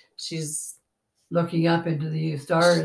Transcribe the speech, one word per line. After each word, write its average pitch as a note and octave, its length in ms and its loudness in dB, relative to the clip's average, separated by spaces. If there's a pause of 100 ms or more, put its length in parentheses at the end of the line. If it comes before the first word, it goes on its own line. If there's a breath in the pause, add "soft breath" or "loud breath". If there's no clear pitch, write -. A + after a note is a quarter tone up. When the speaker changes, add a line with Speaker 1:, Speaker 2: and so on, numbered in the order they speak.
(160 loud breath)
Speaker 1:
she's - 600 -6 (540)
Speaker 2:
looking E3 380 2
up E3+ 200 2
into D#3 220 -2
the D#3 280 -2
stars E3+ 460 4